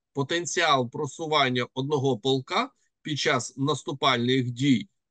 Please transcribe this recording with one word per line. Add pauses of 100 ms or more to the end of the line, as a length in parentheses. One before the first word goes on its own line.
(120)
потенціал
просування
одного
полка (320)
під
час
наступальних
дій, (220)